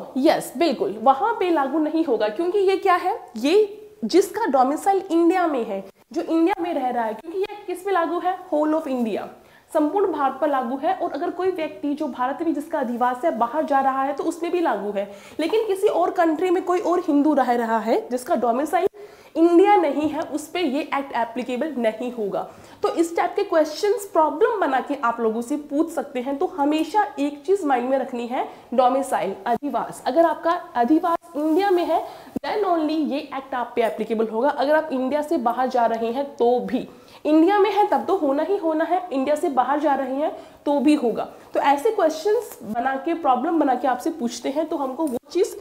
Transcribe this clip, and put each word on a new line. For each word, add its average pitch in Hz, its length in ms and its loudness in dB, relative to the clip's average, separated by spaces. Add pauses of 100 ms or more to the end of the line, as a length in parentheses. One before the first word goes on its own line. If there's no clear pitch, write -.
(160)
yes, 262 400 2
बिल्कुल, 226 460 0
वहाँ 269 320 4
पे 370 160 0
लागू 285 280 0
नहीं 311 260 0
होगा, 214 240 0
क्योंकि 349 300 -2
ये 381 180 4
क्या 370 180 4
है, 359 240 0 (180)
ये 359 440 2 (240)
जिसका 381 420 2
domicile 302 640 2
India 339 360 4
में 269 180 -2
है, 196 200 -6 (280)
जो 320 100 -4
India 330 400 0
में 339 120 -2
रह 269 140 -2
रहा 240 160 -2
है, 214 100 -4
क्योंकि 330 240 -10
ये 403 140 -4 (140)
किस 349 160 -8
पे 392 80 -4
लागू 339 280 0
है? 359 200 -2 (100)
Whole 302 260 2
of 320 120 -2
India, 233 360 -2 (520)
संपूर्ण 330 380 2
भारत 277 280 -2
पर 311 80 2
लागू 262 280 -2
है। 339 180 -2
और 349 180 -4
अगर - 180 -4
कोई 370 200 -2
व्यक्ति 302 440 -4
जो 302 140 -4
भारत 254 340 -4
में 330 120 0
जिसका 294 260 -4
अधिवास 247 440 -2
है 330 140 2
बाहर 277 260 0
जा 269 160 2
रहा 269 220 0
है 277 100 0
तो 330 120 -6
उसमें 330 280 -4
भी 359 80 0
लागू 208 300 -2
है, 202 200 -4 (300)
लेकिन 427 260 0
किसी 381 220 2
और 359 220 2
country 330 400 2
में 349 140 2
कोई 359 160 2
और 349 200 0
हिंदू 294 340 4
रह 247 180 2
रहा 226 260 0
है 240 300 0
जिसका 254 260 -4
domicile 294 540 0 (480)
India 349 400 6
नहीं 302 320 0
है, 294 120 -4
उस 302 280 -8
पे 359 120 -4
ये 285 200 0
एक्ट 277 320 -6
applicable 247 640 -4
नहीं 220 340 -2
होगा। 180 360 -4 (340)
तो 415 60 2
इस 330 280 -2
type 349 200 0
के 403 60 2
क्वेश्चंस 392 600 0
problem 349 560 2
बना 269 200 0
के 262 140 -6
आप 240 260 -2
लोगों 226 220 0
से 294 140 -4
पूछ 294 340 -2
सकते 254 300 -6
हैं। 277 180 -4
तो 370 80 0
हमेशा 311 600 0 (120)
एक 285 280 -4
चीज़ 381 200 2
mind 247 240 0
में 269 80 2
रखनी 240 280 -6
है, 269 180 -4 (300)
domicile, 247 600 2 (120)
अधिवास। 233 600 -4
अगर 311 200 4
आपका 330 240 -2 (240)
अधिवास 320 440 2 (180)
India 320 340 2
में 349 140 2
है, 320 200 0 (420)
then 403 180 -2
only 320 340 0 (120)
ये 269 80 -2
एक्ट 269 360 -8
आप 240 220 -4
पे 240 80 2
applicable 220 420 -2
होगा। 220 220 0
अगर 285 260 2
आप 311 180 2
India 262 300 0
से 311 140 -2
बाहर 240 320 0
जा 240 180 2
रहे 226 260 -2
हैं 277 240 -6
तो 240 240 2
भी, 202 280 -4 (360)
इंडिया 320 340 6
में 415 120 4
है 403 180 4
तब 254 180 0
तो 370 100 2
होना 285 260 0
ही 370 140 0
होना 320 280 0
है, 359 280 0
इंडिया 269 240 0
से 349 120 0
बाहर 277 320 2
जा 285 140 2
रहे 269 200 -2
हैं 302 180 -2 (340)
तो 285 140 4
भी 294 140 6
होगा। 226 340 0 (260)
तो 320 60 0
ऐसे 285 300 2
questions 415 720 0
बना 240 340 -2
के, 330 180 -4
problem 311 460 2
बना 269 140 2
के 254 140 0
आपसे 247 220 -2
पूछते 254 380 -6
हैं, 294 180 -2
तो 320 100 -4
हमको 277 300 -4
वो 247 120 -4 (120)
चीज़ 370 300 -2